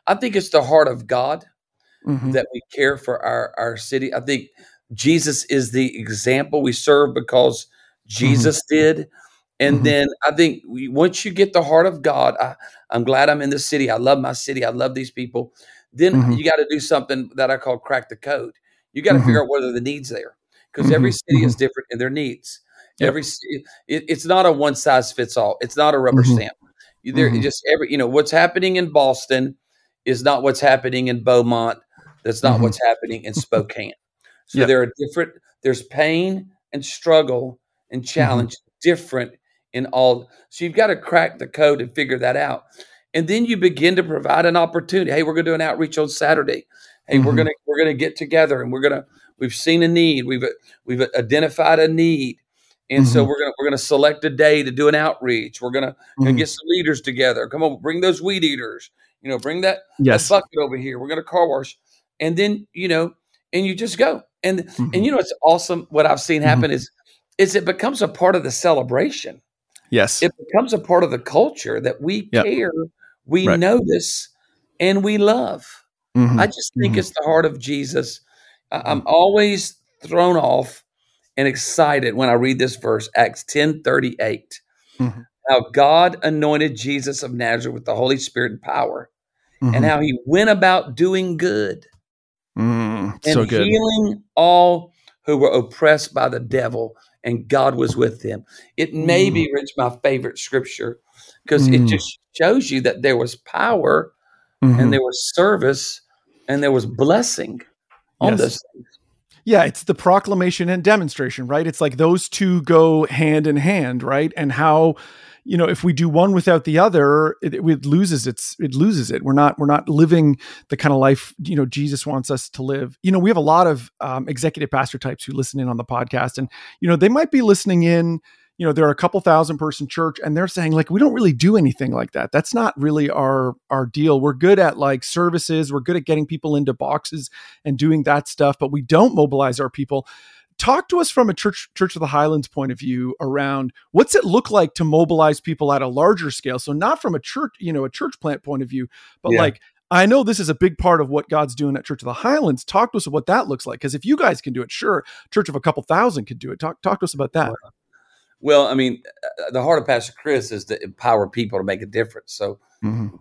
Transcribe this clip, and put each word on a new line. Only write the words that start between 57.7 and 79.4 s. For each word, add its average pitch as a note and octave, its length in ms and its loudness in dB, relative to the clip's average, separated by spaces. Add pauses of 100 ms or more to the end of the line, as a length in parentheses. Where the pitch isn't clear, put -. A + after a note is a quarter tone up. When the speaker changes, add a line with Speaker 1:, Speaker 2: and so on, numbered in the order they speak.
Speaker 1:
bring D#3+ 200 -4
those F3+ 200 0
weed F#3 220 -4
eaters. B2 480 -6 (300)
You C3+ 80 -12
know, B2+ 100 -4
bring D#3 220 -6
that, F#3+ 180 -2 (200)
that C#3 60 2
Speaker 2:
Yes. A#2 240 2
Speaker 1:
bucket G3 300 0
over C3+ 180 -4
here. B2+ 220 -12
We're C3+ 100 -12
gonna D#3+ 140 -8
car F3 240 0
wash." C3+ 300 -6 (420)
And E3 180 -4
then, G3+ 360 -2
you F3+ 160 -6
know, E3 240 -2 (400)
and F#3+ 120 -2
you F#3+ 100 -4
just A3 220 -8
go. - 240 0 (220)
And, F#3+ 220 -2
Speaker 2:
Mm-hmm. - 280 -6
Speaker 1:
and F#3+ 120 0
you C#4+ 60 0
know, C#4 80 0
it's - 140 -4 (100)
awesome. E3+ 480 2
What D3+ 140 4
I've D3+ 140 2
seen D#3 220 -2
Speaker 2:
Mm-hmm. D3+ 80 4
Speaker 1:
happen B2 220 2
is, C3 180 -4 (480)
is G3 180 2
it F#3+ 100 0
becomes G#3+ 360 -4
a G3+ 80 2
part F#3 260 2
of E3 80 -2
the C3 80 -6
celebration. C#3 880 -2 (480)
Speaker 2:
Yes. A#2 340 2
Speaker 1:
It F3 140 2
becomes A#3 340 0
a G#3+ 80 0
part F3 240 2
of D#3+ 80 0
the A#2+ 80 -4
culture C#3 640 -2
that B2+ 200 -4
we G3+ 300 -6
Speaker 2:
Yep. - 140 2
Speaker 1:
care, A3 260 -2 (540)
we D3 220 0
Speaker 2:
Right. G#2+ 120 2
Speaker 1:
notice, F3+ 680 0 (500)
and G3 240 0
we G#3+ 140 0
love. G#3 480 0 (500)
Speaker 2:
Mm-hmm. B2 240 4
Speaker 1:
I F#3+ 80 4
just - 320 -12
think G#2 140 0
Speaker 2:
Mm-hmm. G#2+ 60 0
Speaker 1:
it's - 100 -2
the D3+ 160 -8
heart D#3+ 200 4
of C#3+ 140 -6
Jesus. C3+ 600 -6 (500)
I, D3+ 140 -6
I'm D3 140 -2
Speaker 2:
Mm-hmm. - 80 -10
Speaker 1:
always G3+ 680 2 (260)